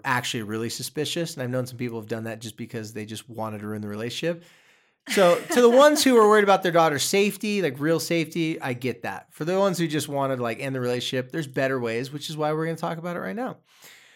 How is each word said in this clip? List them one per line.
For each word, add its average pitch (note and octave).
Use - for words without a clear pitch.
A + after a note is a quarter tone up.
actually B2
really A2
suspicious. D3+
And C3+
I've B2
known B2+
some B2
people A#2
have G#2
done A2+
that A2
just A2
because A2+
they G#2+
just G#2+
wanted A2
to G#2
ruin G#2+
the G#2
relationship. B2
So F#3
to B3+
the A#3
ones D4
who B3+
are G#3+
worried G#3+
about G3
their F3+
daughter's D#3+
safety, G3+
like C#3+
real D#3
safety, E3
I C3+
get A#2+
that. G2
For -
the F#3
ones G3
who E3+
just D3+
wanted C#3
to, B2
like, A2+
end C3+
the C3
relationship, B2
there's D#3
better C3+
ways, A#2+
which D3
is D3+
why D3+
we're D#3+
gonna E3
talk E3+
about F3
it -
right F#3
now. A#3